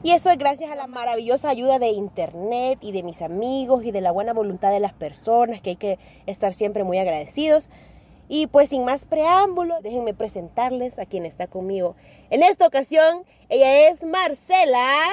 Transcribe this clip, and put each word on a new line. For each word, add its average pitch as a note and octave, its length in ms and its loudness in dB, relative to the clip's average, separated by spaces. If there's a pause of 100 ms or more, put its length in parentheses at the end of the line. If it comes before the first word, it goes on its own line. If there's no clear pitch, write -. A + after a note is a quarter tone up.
Y E4 100 2
eso F4 180 4
es E4 80 4
gracias C#4+ 320 -2
a D4 60 -10
la C4+ 100 -10
maravillosa B3 640 -4
ayuda C4 300 2
de A#3+ 80 0
internet G#3 920 -4
y G#3 120 -12
de F#3 100 -6
mis E3+ 200 -12
amigos A#3+ 640 -2
y A#3 60 -4
de G3 100 -4
la F3+ 120 0
buena G#3+ 200 -4
voluntad G3+ 380 -2
de G3+ 80 0
las G3+ 140 -2
personas, A3+ 680 -2
que F#3 100 -8
hay F3+ 60 -8
que G3 220 -6 (280)
estar G3 280 -4
siempre G#3 300 -4
muy F#3 140 -2
agradecidos. F#3+ 720 0 (600)
Y D4+ 180 -2
pues C#4+ 220 4
sin B3+ 160 -4
más C4+ 200 -4
preámbulo, E4+ 760 0
déjenme A3+ 320 -6
presentarles A#3+ 840 -6
a F#3+ 80 -10
quien F3 200 -8
está F3+ 220 -10
conmigo F#3 480 -6 (340)
en C#4 140 2
esta F#4 220 6
ocasión. D#4+ 580 2 (240)
Ella C4+ 420 6
es E4 140 -8
Marcela D#4 1080 0